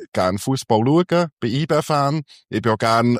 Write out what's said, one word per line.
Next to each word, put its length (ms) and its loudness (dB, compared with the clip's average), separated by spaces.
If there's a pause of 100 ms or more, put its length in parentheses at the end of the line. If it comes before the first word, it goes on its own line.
(120)
gerne 280 -2
Fußball 440 -2
schauen, 440 2 (100)
bin 140 -4
I-B-Fan. 680 0 (260)
Ich 140 -4
bin 100 2
auch 60 0
gerne, 420 2